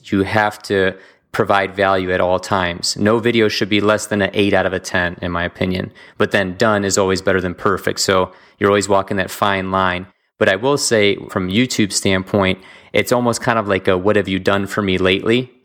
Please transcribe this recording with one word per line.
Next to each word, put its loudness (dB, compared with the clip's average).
you 2
have -2
to 0
provide 0
value 2
at 0
all 2
times. -2
No 2
video 2
should -2
be 2
less 0
than -2
an 0
eight 2
out 2
of -2
a -4
ten, -4
in -4
my -4
opinion. -4
But 0
then -2
done 2
is 0
always 0
better 2
than -4
perfect. -2
So 0
you're 4
always 2
walking 0
that -4
fine -2
line. 0
But 4
I 4
will 0
say, 2
from -4
YouTube 0
standpoint, 0
it's 0
almost 0
kind 0
of -2
like 0
a 2
"what 0
have 0
you -2
done -2
for -4
me 0
lately?" 0